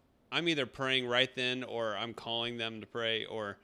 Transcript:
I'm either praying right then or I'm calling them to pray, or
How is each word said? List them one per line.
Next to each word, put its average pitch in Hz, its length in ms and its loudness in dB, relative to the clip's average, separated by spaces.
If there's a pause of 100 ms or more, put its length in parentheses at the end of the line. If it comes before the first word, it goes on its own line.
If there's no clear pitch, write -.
(300)
I'm 156 180 2
either 147 180 4
praying 131 400 2
right 123 280 4
then 127 300 0
or 113 320 -2
I'm 113 180 -4
calling 117 440 -4
them 113 220 -4
to 104 60 -12
pray, 113 400 0
or 104 380 -6